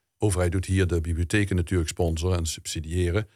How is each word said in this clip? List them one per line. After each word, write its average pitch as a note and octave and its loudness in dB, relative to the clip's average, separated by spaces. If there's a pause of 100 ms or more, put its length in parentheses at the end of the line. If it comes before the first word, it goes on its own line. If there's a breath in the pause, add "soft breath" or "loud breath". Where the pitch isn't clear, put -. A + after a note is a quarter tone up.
(180)
overheid F2+ 2
doet F#2 -2
hier F#2+ 4
de F2 0
bibliotheken F2 0
natuurlijk F2 0
sponsoren F2 0
en E2 -2
subsidiëren. F2 -4